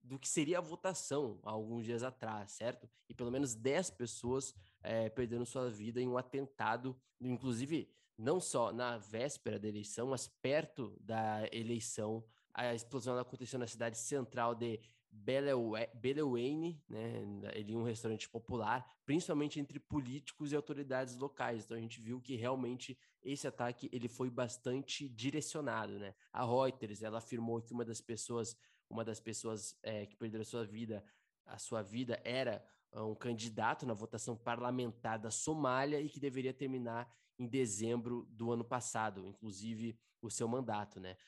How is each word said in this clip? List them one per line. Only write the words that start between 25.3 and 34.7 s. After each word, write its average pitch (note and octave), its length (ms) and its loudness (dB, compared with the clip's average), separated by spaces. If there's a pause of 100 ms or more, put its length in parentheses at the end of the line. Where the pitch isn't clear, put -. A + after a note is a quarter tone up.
né? G2 160 -8 (160)
A G#2+ 140 0
Reuters, A#2 580 2
ela A2 160 -2
afirmou A#2 420 0
que A#2 120 -10
uma A#2+ 120 0
das A2 160 -4
pessoas, A2+ 560 -2 (320)
uma A2 160 -2
das A2+ 140 -2
pessoas, A2 640 -4
é, G#2+ 220 -2
que - 100 -16
perderam A2 260 -4
a G#2+ 40 -4
sua A#2 200 -2
vida, G#2+ 400 -6 (400)
a - 120 -10
sua A2+ 240 -2
vida A#2 420 -2
era, A#2+ 420 0 (260)
ah, A2 140 -4
um G#2+ 100 -2
candidato A2+ 720 0
na A#2 80 0
votação A2+ 420 -4
parlamentar A#2+ 840 0